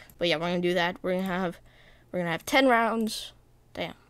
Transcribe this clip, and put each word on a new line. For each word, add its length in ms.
But 100
yeah, 80
we're 140
gonna 100
do 140
that. 280
We're 120
gonna 120
have, 320
we're 80
gonna 120
have 140
ten 220
rounds. 640
Damn. 220